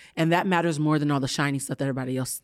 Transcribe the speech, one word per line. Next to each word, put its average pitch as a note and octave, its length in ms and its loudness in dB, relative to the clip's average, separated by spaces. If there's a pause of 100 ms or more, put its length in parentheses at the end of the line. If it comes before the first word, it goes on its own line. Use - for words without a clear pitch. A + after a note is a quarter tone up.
(160)
And E3 160 2
that F#3 160 2
matters E3+ 320 2
more D3+ 180 2
than D3 140 0
all C#3+ 80 2
the C3 80 0
shiny C#3+ 320 -2
stuff C3+ 200 -6
that C#3 60 -2
everybody C3 300 -4
else C3 280 -6